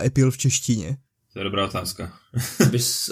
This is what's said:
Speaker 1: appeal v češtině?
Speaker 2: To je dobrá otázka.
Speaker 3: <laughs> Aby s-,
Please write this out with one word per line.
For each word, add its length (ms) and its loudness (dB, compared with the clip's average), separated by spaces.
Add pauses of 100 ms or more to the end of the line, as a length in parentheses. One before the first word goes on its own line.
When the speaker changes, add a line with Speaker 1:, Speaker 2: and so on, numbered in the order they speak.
Speaker 1:
appeal 240 4
v 80 -6
češtině? 580 0 (360)
Speaker 2:
To 60 -12
je 60 -6
dobrá 200 0
otázka. 480 -8 (280)
Speaker 3:
<laughs> 260 2
Aby 120 4
s-, 340 -2